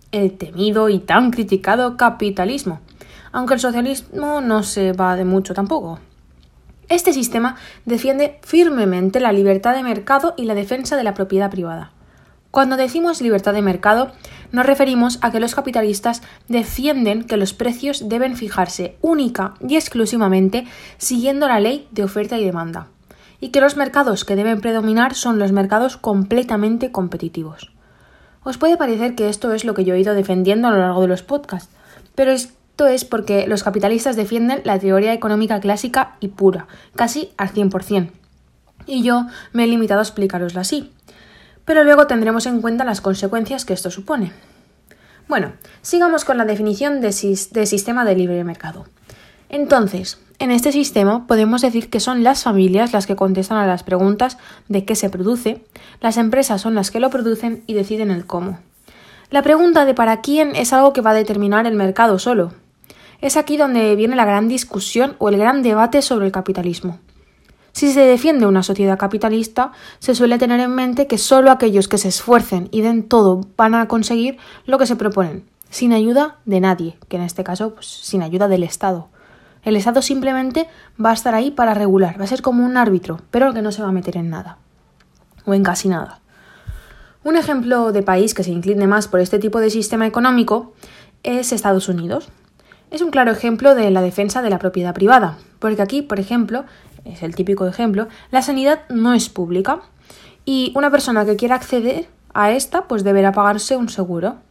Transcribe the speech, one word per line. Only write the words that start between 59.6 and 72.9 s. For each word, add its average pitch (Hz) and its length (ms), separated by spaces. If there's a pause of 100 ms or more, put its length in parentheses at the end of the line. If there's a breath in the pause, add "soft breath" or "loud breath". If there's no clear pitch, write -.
de 269 80
para 226 260
quién 294 340
es 247 200
algo 277 180
que 269 80
va 214 120
a - 20
determinar 208 520
el 226 80
mercado 202 440
solo. 190 340 (720 loud breath)
Es 277 160
aquí 294 180
donde 240 400
viene 226 180
la 240 120
gran 208 200
discusión 240 720
o 208 120
el 196 80
gran 254 240
debate 233 400
sobre 214 240
el 190 60
capitalismo. 180 640 (760 soft breath)
Si 285 200
se 269 80
defiende 254 460
una 190 160
sociedad 196 360
capitalista, 220 760 (280 loud breath)
se 254 140
suele 240 240
tener 240 220
en 247 140
mente 254 320
que 233 120
solo 262 320
aquellos 214 380
que 208 100
se 196 100
esfuercen 196 640
y 220 100
den 226 220